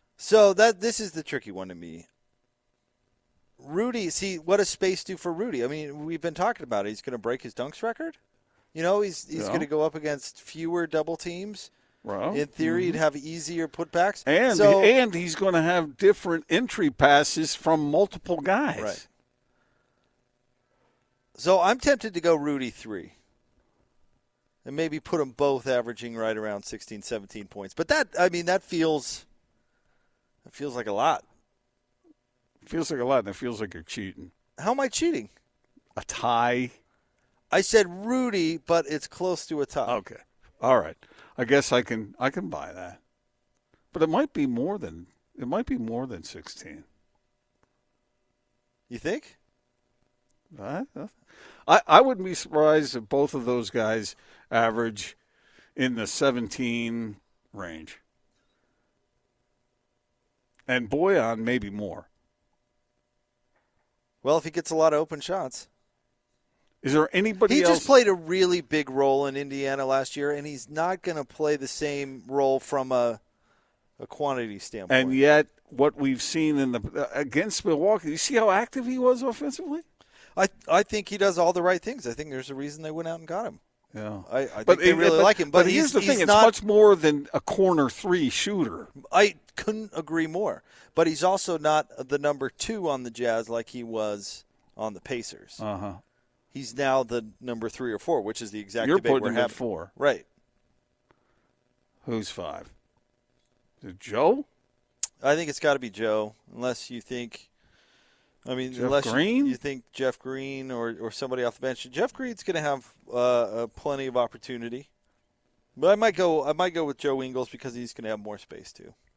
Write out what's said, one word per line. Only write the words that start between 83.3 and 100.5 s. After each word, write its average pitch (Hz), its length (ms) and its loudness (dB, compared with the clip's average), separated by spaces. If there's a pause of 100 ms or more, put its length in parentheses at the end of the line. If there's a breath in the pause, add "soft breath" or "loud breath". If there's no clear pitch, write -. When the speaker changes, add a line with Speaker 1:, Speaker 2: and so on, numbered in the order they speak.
Speaker 1:
him. 147 140 -14 (340)
Speaker 2:
Yeah. 107 360 -10
Speaker 1:
I, 127 100 0
I 139 60 -2
think 110 200 -6
Speaker 2:
But 180 140 8
Speaker 1:
they 175 100 6
Speaker 2:
it, 165 60 4
Speaker 1:
really 165 200 6
Speaker 2:
but, 160 80 8
Speaker 1:
like 202 140 6
him, 156 120 -2
Speaker 2:
but 175 140 8
Speaker 1:
but 180 80 2
Speaker 2:
here's 311 140 4
Speaker 1:
he's, 254 60 -2
Speaker 2:
the 269 80 4
thing, 202 100 0
Speaker 1:
he's 247 100 4
Speaker 2:
it's 165 80 4
Speaker 1:
not 208 160 10
Speaker 2:
much 226 180 6
more 208 320 8
than 151 380 2
a 139 80 -2
corner 175 480 4
three 180 400 0
shooter. 147 600 -2 (220)
Speaker 1:
I 196 260 6 (200)
couldn't 214 400 -6
agree 160 300 -2
more. 160 360 -4 (320 soft breath)
But 165 120 4
he's 160 180 -2
also 185 340 0
not 151 500 0
the 143 100 0
number 143 320 -2
two 208 380 -6
on 135 140 -4
the 123 80 -10
Jazz 113 380 -2
like 117 220 -6
he 123 120 -12
was 107 640 -6 (320)
on 110 180 -6
the 92 60 -16
Pacers. - 600 -10
Speaker 2:
Uh-huh. 101 340 -8 (580)
Speaker 1:
He's 123 220 -14
now 135 280 0
the 117 220 -4 (160)
number 117 280 -8
three 120 240 -6
or 101 60 -6
four, 147 240 -2
which 107 200 -8
is 107 80 -12
the 107 100 -10
exact 110 280 -4
Speaker 2:
You're 165 80 4
Speaker 1:
debate 131 160 2
Speaker 2:
putting 135 120 2
Speaker 1:
we're 123 80 -2
Speaker 2:
him 113 40 -2
at 120 60 0
Speaker 1:
having. 117 140 -2
Speaker 2:
four. 95 400 -8
Speaker 1:
Right. 123 280 0 (1800)